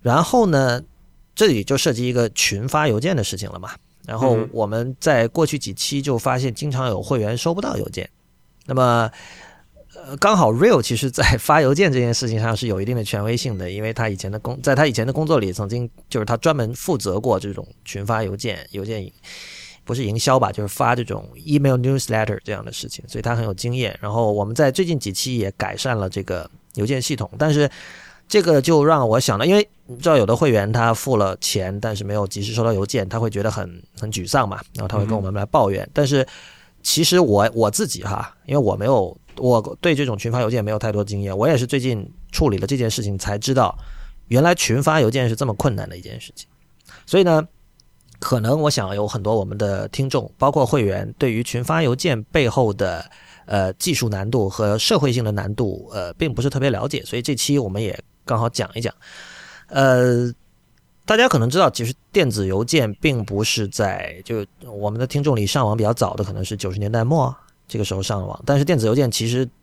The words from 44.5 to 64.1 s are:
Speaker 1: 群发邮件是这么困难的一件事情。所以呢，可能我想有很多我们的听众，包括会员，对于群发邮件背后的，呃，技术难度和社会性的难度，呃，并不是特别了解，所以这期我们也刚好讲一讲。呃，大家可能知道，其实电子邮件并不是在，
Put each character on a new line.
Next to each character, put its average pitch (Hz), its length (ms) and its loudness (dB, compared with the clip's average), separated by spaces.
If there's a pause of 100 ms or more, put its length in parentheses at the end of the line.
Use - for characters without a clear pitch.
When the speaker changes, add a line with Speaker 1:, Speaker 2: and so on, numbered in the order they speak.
Speaker 1:
群 131 260 0
发 156 200 4
邮 113 100 4
件 123 180 0
是 113 60 0
这 123 100 -4
么 120 100 -2
困 117 200 0
难 98 140 -6
的 90 100 -14
一 - 20 -16
件 113 200 -14
事 - 140 -18
情。 - 140 -20 (560)
所 185 160 4
以 - 20 6
呢， 165 240 4 (720)
可 - 220 0
能 120 220 2
我 147 80 2
想 98 240 -2
有 104 120 0
很 104 160 -4
多 107 160 2
我 98 60 0
们 101 140 -8
的 101 300 -2
听 135 200 -2
众， 127 300 -4
包 135 120 4
括 143 140 2
会 123 180 2
员， 101 360 -2
对 131 120 2
于 113 120 -2
群 120 200 -4
发 160 200 0
邮 127 120 2
件 135 300 -2
背 139 240 0
后 113 240 2
的， 90 320 -4 (400)
呃， 98 300 0
技 - 180 -2
术 123 160 0
难 101 220 -4
度 113 180 0
和 104 300 0
社 196 200 2
会 135 140 2
性 120 100 0
的 107 100 0
难 101 220 -4
度， 101 380 -4
呃， 90 220 -8
并 160 180 -2
不 151 80 -6
是 135 80 0
特 139 100 -4
别 135 120 2
了 110 180 -2
解， 143 160 -6
所 - 140 -6
以 - 20 -4
这 135 140 -2
期 143 240 0
我 117 100 -2
们 98 140 -4
也 101 200 -6 (220)
刚 117 140 0
好 117 100 0
讲 - 240 -4
一 113 80 -8
讲。 117 140 -4 (720)
呃， 123 640 4 (720)
大 214 120 2
家 247 120 6
可 160 100 4
能 117 120 2
知 151 80 0
道， 175 100 6
其 123 160 -4
实 117 80 -4 (200)
电 156 180 4
子 107 160 -2
邮 95 180 0
件 131 300 2
并 127 300 0
不 104 180 -2
是 110 260 -2
在， 95 560 -4